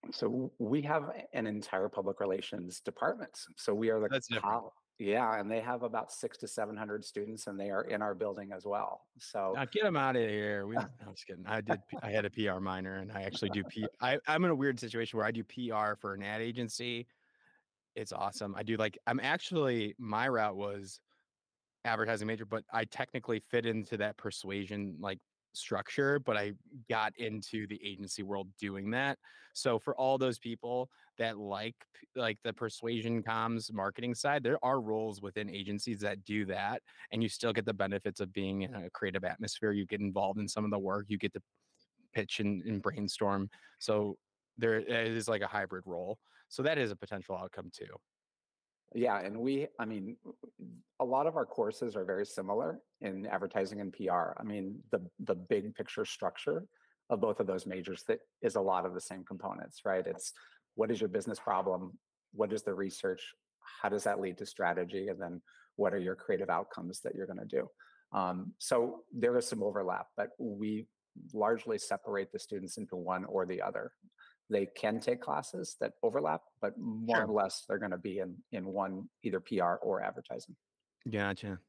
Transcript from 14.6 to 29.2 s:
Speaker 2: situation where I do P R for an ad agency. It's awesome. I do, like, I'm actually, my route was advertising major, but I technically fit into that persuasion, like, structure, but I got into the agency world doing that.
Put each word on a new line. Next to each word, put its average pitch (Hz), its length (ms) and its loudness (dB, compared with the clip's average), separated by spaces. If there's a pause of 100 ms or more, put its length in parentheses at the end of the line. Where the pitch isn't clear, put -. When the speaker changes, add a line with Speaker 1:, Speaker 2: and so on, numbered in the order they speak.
Speaker 2:
situation 113 380 -2
where 104 80 4
I 110 60 4
do 113 120 -2
P 120 280 -6
R 107 240 2
for 101 180 -4
an 98 80 -6
ad 104 200 -2
agency. 120 680 -4 (880)
It's 110 180 -6
awesome. 101 420 -2
I 101 80 -4
do, 110 140 0
like, 107 200 2 (100)
I'm 123 120 2
actually, 135 760 2
my 113 300 0
route 107 280 2
was 101 440 -6 (880)
advertising 110 420 2
major, 110 180 -2
but 107 260 -2
I 113 140 2
technically 117 540 -2
fit 117 260 0
into 110 320 0
that 104 200 0
persuasion, 98 840 -4
like, 95 200 -4 (360)
structure, 139 640 2
but 120 160 2
I 104 180 0 (360)
got 110 280 2
into 107 500 -4
the 101 180 -8
agency 98 380 -6
world 98 240 -4 (120)
doing 98 320 -2
that. 135 280 0 (340)